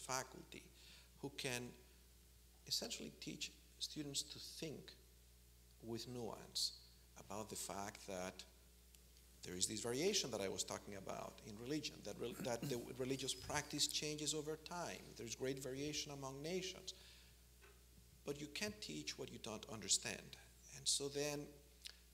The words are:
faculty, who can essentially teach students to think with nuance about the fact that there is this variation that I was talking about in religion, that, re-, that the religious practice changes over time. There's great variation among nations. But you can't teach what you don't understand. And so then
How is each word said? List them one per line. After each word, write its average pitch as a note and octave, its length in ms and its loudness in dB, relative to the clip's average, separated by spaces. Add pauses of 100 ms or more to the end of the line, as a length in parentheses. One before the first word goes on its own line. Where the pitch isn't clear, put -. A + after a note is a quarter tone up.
faculty, - 580 0 (580)
who C#3 160 0
can B2 320 4 (960)
essentially - 540 0
teach - 300 -2 (280)
students C#3+ 420 0
to - 160 -6 (220)
think D3+ 320 -2 (880)
with A2+ 280 0
nuance - 640 2 (460)
about G#2 300 0
the G2+ 60 0
fact G2 520 0
that F#2 360 0 (1000)
there F2+ 120 -2
is F#2 100 6
this A2 140 0
variation C#3+ 520 4
that G#2 100 2
I G2 80 4
was G2 140 2
talking G2+ 320 -2
about - 520 -4
in A2 60 -6 (100)
religion, C#3 400 0
that, G2+ 160 -2
re-, A#2+ 240 0
that A#2+ 260 4
the A#2+ 120 4 (160)
religious C3 360 2
practice C#3+ 540 4
changes D3+ 460 4
over D3+ 240 2 (120)
time. D#3+ 300 0 (160)
There's A2+ 200 -2
great C3+ 280 2
variation C#3+ 480 0
among C#3 320 -2
nations. F3+ 500 0 (1300)
But C#3+ 160 0
you D3 60 -2
can't - 340 0
teach D3+ 360 -2
what B2 140 -4
you A#2 100 -8
don't A2 300 -4
understand. G2+ 640 4 (400)
And C#3 100 -10
so - 220 6
then C#3+ 380 2 (680)